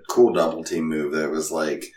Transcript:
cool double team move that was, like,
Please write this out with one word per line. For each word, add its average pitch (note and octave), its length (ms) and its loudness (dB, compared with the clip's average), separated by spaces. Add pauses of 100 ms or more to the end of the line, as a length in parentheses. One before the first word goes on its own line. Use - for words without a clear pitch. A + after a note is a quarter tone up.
cool A#2+ 240 6
double E2 300 0
team E2 220 -4
move D2+ 280 -2
that D#2 200 -2
was, D#2 180 -4
like, D#2 360 -4 (100)